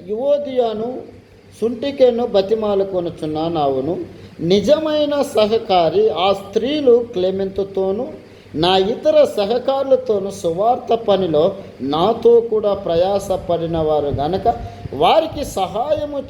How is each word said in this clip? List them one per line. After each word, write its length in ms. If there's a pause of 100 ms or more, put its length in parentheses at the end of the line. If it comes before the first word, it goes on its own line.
యువోదియాను 920 (600)
సుంటికేను 640
బతిమాలుకొనుచున్నాను. 1300
అవును, 440 (340)
నిజమైన 840
సహకారి 880
ఆ 240
స్త్రీలు 800
క్లెమెంతుతోనూ 960 (480)
నా 220
ఇతర 480
సహకారులతోనూ 1080
సువార్త 600
పనిలో 600 (260)
నాతో 600
కూడా 320
ప్రయాసపడిన 1040
వారు 280
గనక 480 (400)
వారికి 520
సహాయము 840